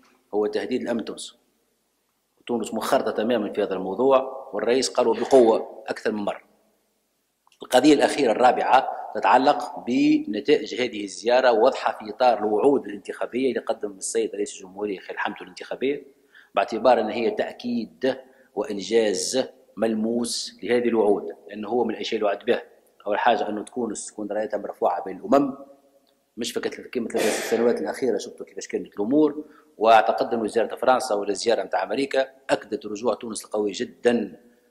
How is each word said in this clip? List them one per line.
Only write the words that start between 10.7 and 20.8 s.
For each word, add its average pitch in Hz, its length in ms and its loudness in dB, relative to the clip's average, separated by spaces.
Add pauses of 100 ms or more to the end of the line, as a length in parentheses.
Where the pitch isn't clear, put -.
هذه 107 240 -6
الزيارة، 120 480 2
واضحة 117 460 2
في 110 120 -12
إطار 117 280 2
الوعود 107 480 2
الانتخابية 104 600 -6
اللي 113 120 -2
قدم - 320 -6
السيد 104 420 -4
رئيس 101 200 -6
الجمهورية 95 440 -8
خلال - 200 -14
حملته - 240 -6
الانتخابية، - 640 -6 (480)
باعتبار 113 460 4
أن 110 100 -2
هي 110 200 0
تأكيد 120 840 -4 (380)
وإنجاز 104 920 0 (320)
ملموس 113 840 -2
لهذه 117 260 2